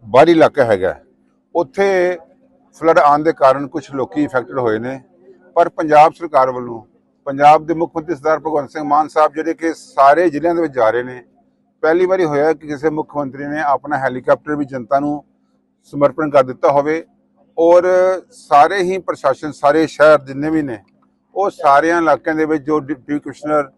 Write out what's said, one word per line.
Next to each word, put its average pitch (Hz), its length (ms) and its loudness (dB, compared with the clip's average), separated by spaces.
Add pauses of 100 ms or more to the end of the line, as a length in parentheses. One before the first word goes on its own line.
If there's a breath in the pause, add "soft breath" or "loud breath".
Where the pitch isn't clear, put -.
ਬਾਹਰੀ 135 260 6
ਇਲਾਕਾ 143 320 4
ਹੈਗਾ, 95 320 0 (600)
ਉੱਥੇ 180 640 -2 (640)
ਫਲੱਡ 165 180 4
ਆਉਣ 147 240 2
ਦੇ 156 100 0
ਕਾਰਨ 139 340 0
ਕੁਛ 139 240 -12
ਲੋਕੀ 139 340 -4
ਅਫੈਕਟਡ 131 340 -6
ਹੋਏ 110 200 -2
ਨੇ। 127 220 -10 (540)
ਪਰ 170 140 2
ਪੰਜਾਬ 156 440 2
ਸਰਕਾਰ 139 380 -2
ਵੱਲੋਂ, 120 300 -10 (440)
ਪੰਜਾਬ 147 400 4
ਦੇ 165 80 -4
ਮੁੱਖ 160 220 -4
ਮੰਤਰੀ 160 200 -6
ਸਰਦਾਰ 151 240 -2
ਭਗਵੰਤ 147 300 -4
ਸਿੰਘ 156 140 -10
ਮਾਨ 147 240 0
ਸਾਹਿਬ, 151 260 0
ਜਿਹੜੇ 156 200 -6
ਕਿ 160 200 -6
ਸਾਰੇ 147 560 2
ਜ਼ਿਲ੍ਹਿਆਂ 156 260 -4
ਦੇ 170 60 -2
ਵਿੱਚ 151 120 -4
ਜਾ 117 160 2
ਰਹੇ 120 140 -2
ਨੇ, 127 180 -14 (600)
ਪਹਿਲੀ 170 240 2
ਵਾਰੀ 185 200 0
ਹੋਇਆ 147 280 0
ਕਿ 156 140 -10
ਕਿਸੇ 147 220 -6
ਮੁੱਖ 151 280 -8
ਮੰਤਰੀ 139 300 -10
ਨੇ 147 140 -8
ਆਪਣਾ 143 360 -4
ਹੈਲੀਕਾਪਟਰ 135 580 -4
ਵੀ 147 100 -6
ਜਨਤਾ 131 340 -6
ਨੂੰ 147 240 -6 (600)
ਸਮਰਪਣ 143 460 -4
ਕਰ 139 140 2
ਦਿੱਤਾ 131 280 -2
ਹੋਵੇ। 147 320 -2 (540)
ਔਰ 170 260 4 (480)
ਸਾਰੇ 160 460 2
ਹੀ 185 200 -4
ਪ੍ਰਸ਼ਾਸਨ, 147 540 -6
ਸਾਰੇ 147 360 0
ਸ਼ਹਿਰ 151 340 4
ਜਿੰਨੇ 139 280 -8
ਵੀ 160 120 -2
ਨੇ, 120 180 -10 (560)
ਉਹ 190 140 -2
ਸਾਰਿਆਂ 156 520 2
ਇਲਾਕਿਆਂ 160 340 -2
ਦੇ 156 100 -2
ਵਿੱਚ 151 180 -4
ਜੋ 151 160 -2
ਡਿਪਟੀ 143 400 -10
ਕਮਿਸ਼ਨਰ 147 580 -6